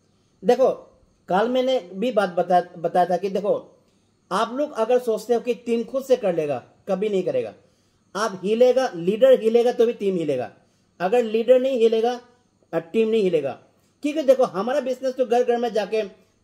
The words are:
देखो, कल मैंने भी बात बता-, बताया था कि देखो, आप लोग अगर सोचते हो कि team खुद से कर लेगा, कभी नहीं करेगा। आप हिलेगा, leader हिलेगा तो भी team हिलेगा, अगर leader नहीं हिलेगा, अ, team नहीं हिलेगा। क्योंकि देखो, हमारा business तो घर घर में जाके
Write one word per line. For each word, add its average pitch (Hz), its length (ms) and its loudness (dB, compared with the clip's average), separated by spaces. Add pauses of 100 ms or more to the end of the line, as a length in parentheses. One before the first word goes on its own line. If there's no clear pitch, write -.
(440)
देखो, 240 260 4 (580)
कल 202 200 0
मैंने 254 460 -2
भी 226 180 -4
बात 196 180 0
बता-, 175 480 0
बताया 170 280 0
था 175 100 -2
कि 196 140 -6
देखो, 190 540 -4 (480)
आप 220 200 -2
लोग 277 200 -4
अगर 226 260 0
सोचते 226 360 -2
हो 226 60 0
कि 233 140 -4
team 233 300 -4
खुद 262 200 -8
से 254 120 2
कर 202 180 -2
लेगा, 147 300 -4 (240)
कभी 190 200 -4
नहीं 190 140 -2
करेगा। 127 320 -4 (640)
आप 202 280 -4
हिलेगा, 247 500 2
leader 208 460 4
हिलेगा 226 320 4
तो 233 140 2
भी 240 60 0
team 196 240 -2
हिलेगा, 131 360 -2 (480)
अगर 220 240 2
leader 226 360 4
नहीं 262 180 -2
हिलेगा, 226 420 2 (520)
अ, 165 60 -4
team 220 300 -2
नहीं 220 140 2
हिलेगा। 151 400 -2 (400)
क्योंकि 302 200 -4
देखो, 254 220 4
हमारा 226 360 -2
business 254 340 -4
तो 254 120 -2
घर 240 180 2
घर 233 120 0
में 233 160 -4
जाके 208 300 -2 (420)